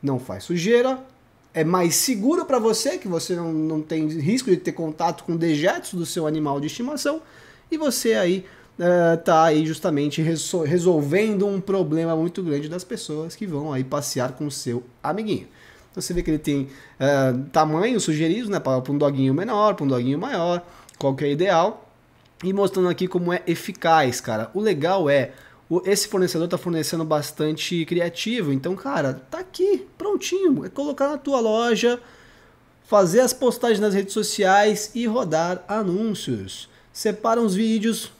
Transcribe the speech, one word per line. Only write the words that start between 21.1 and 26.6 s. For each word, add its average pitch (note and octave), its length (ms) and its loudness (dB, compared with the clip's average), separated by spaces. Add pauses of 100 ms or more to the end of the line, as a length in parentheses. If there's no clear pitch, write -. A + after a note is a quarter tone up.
que C3+ 100 -4
é C#3+ 60 2
ideal. F3 580 2 (560)
E F#3 80 0
mostrando G3 360 2
aqui F3 200 0
como F3 240 -2
é F3+ 140 -2
eficaz, E3 720 2
cara. A2 320 -4
O F#3+ 80 -4
legal F3+ 480 0
é, C#3 240 2 (360)
o, F3 160 0
esse G3 240 0
fornecedor F3 400 0
tá F3 100 -2
fornecendo E3 460 -2